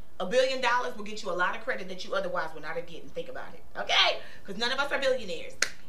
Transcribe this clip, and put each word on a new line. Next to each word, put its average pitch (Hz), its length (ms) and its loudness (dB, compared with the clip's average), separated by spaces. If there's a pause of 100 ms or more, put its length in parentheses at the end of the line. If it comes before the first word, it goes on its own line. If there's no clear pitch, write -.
(200)
A - 60 0
billion 262 340 4
dollars 247 360 2
will 208 60 -2
get 208 220 -4
you 202 60 -2
a - 20 0
lot 180 240 2
of 220 80 -4
credit 202 240 -2
that 185 160 -4
you 196 100 -2
otherwise 175 400 0
would 156 80 -4
not 156 140 -4
have 170 100 -2
gotten. 156 220 -4
Think - 200 -4
about 127 240 -4
it, - 120 -4 (120)
okay? 349 440 4 (260)
'Cause 190 100 -4
none 240 140 2
of 262 80 0
us 285 140 2
are 269 80 2
billionaires. 247 540 0 (340)